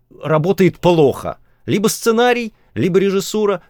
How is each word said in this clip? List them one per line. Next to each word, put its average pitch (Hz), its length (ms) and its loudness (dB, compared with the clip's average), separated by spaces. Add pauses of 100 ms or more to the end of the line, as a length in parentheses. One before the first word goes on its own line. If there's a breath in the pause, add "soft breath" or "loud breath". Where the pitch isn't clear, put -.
(240)
работает 156 560 0
плохо. 147 580 0 (280)
Либо 196 220 -2
сценарий, 233 680 -2 (220)
либо 175 240 0
режиссура, 196 720 -2